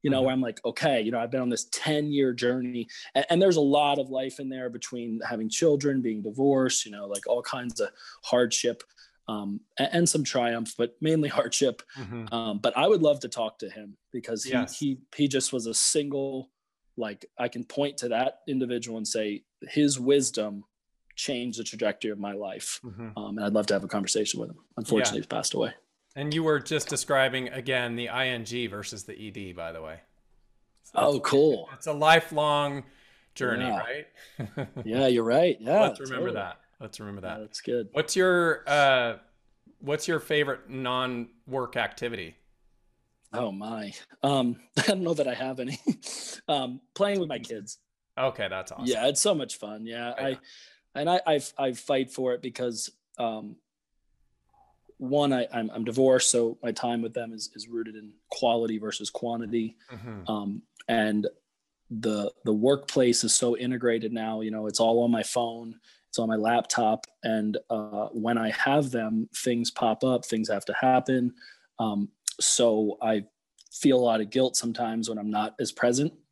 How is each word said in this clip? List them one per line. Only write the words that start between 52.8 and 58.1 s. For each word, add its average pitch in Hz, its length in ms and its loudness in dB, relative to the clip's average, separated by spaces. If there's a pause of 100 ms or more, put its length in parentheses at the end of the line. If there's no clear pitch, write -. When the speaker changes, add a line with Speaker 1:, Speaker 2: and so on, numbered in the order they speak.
Speaker 1:
um, 110 380 -6 (1400)
one, 139 340 2
I, 123 200 2
I'm, 113 180 -4
I'm 110 140 -6
divorced, 127 460 4
so 117 320 2
my 117 100 -2
time 117 300 -2
with 113 120 -6
them 117 180 -6
is, 110 220 -12
is 110 140 -16
rooted 113 260 -6
in 107 180 -18 (180)